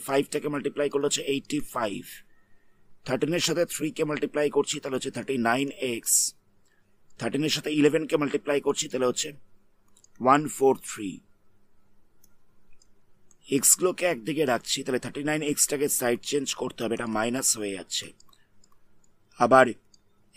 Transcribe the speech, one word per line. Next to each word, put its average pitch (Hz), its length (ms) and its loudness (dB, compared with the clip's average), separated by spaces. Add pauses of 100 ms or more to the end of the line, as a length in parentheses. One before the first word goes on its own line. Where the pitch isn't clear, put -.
ফাইভটাকে 147 460 0
multiply 143 400 -2
করলে 139 140 2
হচ্ছে - 160 0 (100)
এইটটি 139 240 -4 (180)
ফাইভ, 110 260 -4 (1040)
থার্টিনের 147 400 0
সাথে 165 160 0 (100)
থ্রিকে 156 360 -4
multiply 147 380 0 (100)
করছি, 143 240 2
তাহলে 135 160 -4
হচ্ছে 131 200 -4
থার্টি 135 180 -4 (140)
নাইন 135 180 2 (260)
এক্স, - 200 -2 (1040)
থার্টিনের 135 360 -2
সাথে 151 140 -6 (100)
ইলেভেনকে 151 420 4
multiply 143 460 0
করছি, 143 240 0
তাহলে 127 180 0
হচ্ছে - 200 -4 (920)
ওয়ান 139 180 6 (160)
ফোর 135 160 6 (160)
থ্রি। 104 200 -8 (2500)
এক্সগুলোকে 175 560 2
একদিকে 139 300 -2 (100)
রাখছি, - 320 -2
তাহলে 127 200 0
থার্টি - 240 -8
নাইন 156 120 0 (100)
এক্সটাকে 143 360 0 (120)
side 120 200 2 (100)
change 139 180 -2 (140)
করতে 127 220 -6
হবে, 113 140 -2
এটা 113 200 -4
minus 120 300 0 (120)
হয়ে 101 180 -4
যাচ্ছে। - 300 -8 (1400)
আবার 131 200 8 (720)